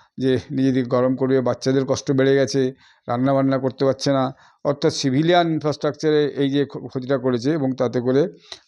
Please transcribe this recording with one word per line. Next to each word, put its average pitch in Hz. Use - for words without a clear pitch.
যে 127
নিজেদের 131
গরম 127
করবে, 131
বাচ্চাদের 131
কষ্ট 135
বেড়ে 135
গেছে, 135
রান্নাবান্না 135
করতে 131
পারছে 135
না। 135
অর্থাৎ 147
সিভিলিয়ান 165
ইনফ্রাস্ট্রাকচারে 151
এই 135
যে 139
ক্ষ-, -
ক্ষতিটা 131
করেছে 123
এবং 131
তাতে 123
করে 131